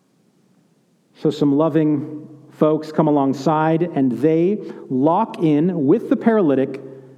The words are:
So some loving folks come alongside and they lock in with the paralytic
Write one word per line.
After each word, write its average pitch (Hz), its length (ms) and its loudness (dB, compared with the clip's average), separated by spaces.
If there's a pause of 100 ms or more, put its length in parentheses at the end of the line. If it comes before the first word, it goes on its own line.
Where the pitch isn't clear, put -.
(1160)
So - 140 -2
some 147 260 0
loving 151 720 0 (220)
folks 156 420 0
come 160 160 0
alongside 151 720 0
and 147 300 0
they 160 500 0 (280)
lock 160 520 0
in 156 460 0
with 196 220 2
the 262 80 0
paralytic 156 640 0 (360)